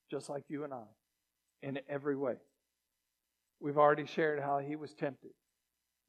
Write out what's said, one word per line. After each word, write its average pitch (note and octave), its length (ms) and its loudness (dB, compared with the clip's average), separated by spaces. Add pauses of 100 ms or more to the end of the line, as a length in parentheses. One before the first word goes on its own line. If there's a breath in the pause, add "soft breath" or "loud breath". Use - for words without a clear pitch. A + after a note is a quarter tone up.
just C#3 200 -6
like C#3+ 200 -8
you D3+ 140 -6
and C#3+ 100 -10
I, A#2 120 -10 (760)
in C#3 260 -6
every C#3+ 280 -2
way. C3 200 -2 (1200)
We've D3 180 -2
already D3 280 8
shared D3+ 360 0
how C#3 180 0
he C#3+ 160 -4
was D3+ 180 -10
tempted. - 380 -6 (760)